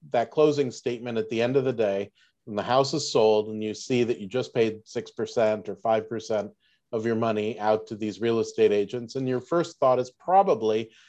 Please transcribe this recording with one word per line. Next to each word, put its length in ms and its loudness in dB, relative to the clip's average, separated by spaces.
that 220 -2
closing 400 2
statement 460 -6
at 100 -4
the 120 -2
end 160 2
of 80 4
the 80 0
day, 380 -2
when 100 -10
the 60 -2
house 320 2
is 180 -4
sold 360 4
and 140 -8
you 120 -4
see 280 0
that 160 0
you 80 -12
just 260 -6
paid 320 0
six 280 -10
percent 560 0
or 80 -8
five 320 0
percent 420 -4
of 160 -4
your 100 0
money 440 -2
out 260 0
to 80 -10
these 260 -6
real 200 0
estate 320 2
agents, 420 -2
and 140 -4
your 120 -2
first 380 -2
thought 200 4
is 120 -4
probably, 800 2